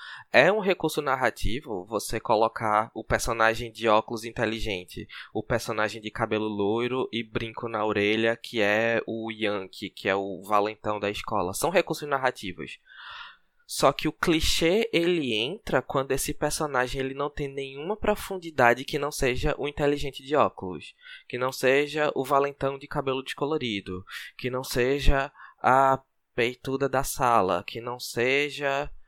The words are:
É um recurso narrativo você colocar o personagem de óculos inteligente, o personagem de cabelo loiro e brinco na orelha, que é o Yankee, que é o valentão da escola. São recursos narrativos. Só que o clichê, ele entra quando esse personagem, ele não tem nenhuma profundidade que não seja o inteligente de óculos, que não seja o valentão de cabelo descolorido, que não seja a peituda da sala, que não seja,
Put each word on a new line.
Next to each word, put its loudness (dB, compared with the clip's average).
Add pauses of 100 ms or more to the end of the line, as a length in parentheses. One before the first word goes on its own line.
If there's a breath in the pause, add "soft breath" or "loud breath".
(320 loud breath)
É 8
um 2
recurso 0
narrativo -2
você -4
colocar 2
o -10
personagem 0
de -2
óculos 2
inteligente, -4 (260 loud breath)
o -2
personagem -2
de -8
cabelo 0
loiro 0
e -4
brinco -6
na -2
orelha, 2
que -6
é 2
o -6
Yankee, -6
que -6
é 4
o -4
valentão 0
da 0
escola. -2
São -2
recursos 0
narrativos. -4 (920 loud breath)
Só 4
que -4
o -4
clichê, 2
ele 2
entra -2
quando -2
esse -2
personagem, -2
ele -4
não -4
tem -6
nenhuma -8
profundidade 2
que -6
não -4
seja 0
o -4
inteligente 0
de -4
óculos, 0 (340 loud breath)
que -8
não -2
seja 2
o -2
valentão 0
de -16
cabelo -2
descolorido, -4 (320 loud breath)
que -4
não -4
seja 4 (320 soft breath)
a 6 (340)
peituda -2
da 0
sala, 4
que -10
não -8
seja, -2 (180)